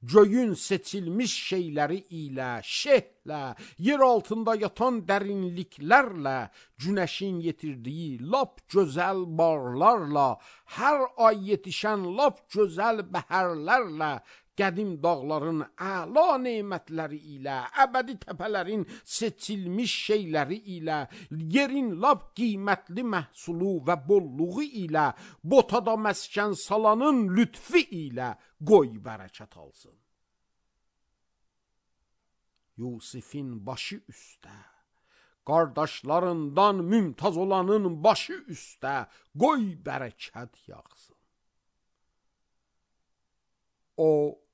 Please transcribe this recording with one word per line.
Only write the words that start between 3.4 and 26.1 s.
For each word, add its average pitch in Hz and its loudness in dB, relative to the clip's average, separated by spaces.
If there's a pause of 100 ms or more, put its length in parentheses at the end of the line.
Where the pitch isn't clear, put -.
yer 226 2
altında 226 4
yatan 220 -2
dərinliklərlə, 185 0 (320)
günəşin 185 -2
yetirdiyi 143 -8
lap - -2 (100)
gözəl 180 2 (100)
barlarla, 147 4 (400)
hər 269 2 (120)
ay 214 4
yetişən 196 -2 (100)
lap 277 2
gözəl 202 0
bəhərlərlə, 175 -2 (400)
qədim 190 -2 (100)
dağların 156 0 (100)
əla 196 2
nemətləri 175 -6 (160)
ilə, 135 -8 (180)
əbədi 254 2 (100)
təpələrin 196 -6 (180)
seçilmiş 202 -4 (100)
şeyləri 175 -2 (160)
ilə, 156 -6 (420)
yerin 269 2 (100)
lap 254 2
qiymətli 202 -2
məhsulu 185 -4 (100)
və 160 0 (100)
bolluğu 175 0
ilə, 165 0 (340)
botada 220 4
məskən 208 -2